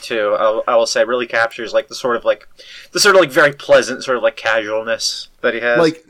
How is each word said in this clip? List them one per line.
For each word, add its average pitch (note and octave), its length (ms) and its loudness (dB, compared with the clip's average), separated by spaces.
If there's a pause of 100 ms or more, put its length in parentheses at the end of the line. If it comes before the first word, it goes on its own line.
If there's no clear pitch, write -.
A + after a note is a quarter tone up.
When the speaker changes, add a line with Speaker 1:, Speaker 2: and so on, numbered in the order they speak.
Speaker 1:
too. G#2+ 380 -2
I'll, A2 300 0
I B2 80 2
will A#2 100 4
say, A#2 180 0
really A#2+ 220 -2
captures, A2+ 460 -4
like, A2 160 0
the A#2 60 -16
sort A#2+ 220 -4
of, - 80 -10
like, - 220 -2 (460)
the F3+ 80 -4
sort G3 160 4
of, F#3+ 40 8
like, D#3+ 100 2
very D3+ 220 2
pleasant C3 520 2
sort C3 120 0
of, A2+ 80 -2
like, A2+ 120 0
casualness A2 920 -4 (140)
that A#2+ 120 0
he A2+ 60 -8
has. A#2+ 180 0
Speaker 2:
Like, D#3+ 320 0